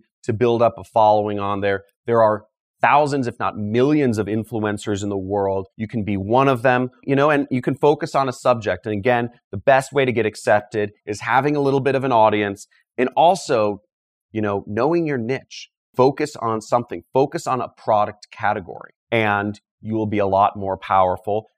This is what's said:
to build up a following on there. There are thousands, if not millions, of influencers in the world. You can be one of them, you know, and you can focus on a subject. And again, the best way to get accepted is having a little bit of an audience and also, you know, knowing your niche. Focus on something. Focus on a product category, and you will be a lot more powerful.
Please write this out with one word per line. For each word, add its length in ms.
to 100
build 300
up 140
a 60
following 560
on 220
there. 220
There 160
are 220
thousands, 460
if 120
not 180
millions, 600
of 80
influencers 760
in 60
the 80
world. 500
You 100
can 160
be 140
one 300
of 160
them, 260
you 120
know, 140
and 220
you 100
can 140
focus 400
on 120
a 60
subject. 540
And 60
again, 360
the 60
best 360
way 120
to 60
get 140
accepted 680
is 160
having 340
a 60
little 200
bit 120
of 100
an 80
audience 560
and 180
also, 680
you 100
know, 240
knowing 400
your 140
niche. 500
Focus 400
on 260
something. 420
Focus 320
on 160
a 80
product 600
category, 640
and 500
you 120
will 140
be 120
a 60
lot 320
more 200
powerful. 680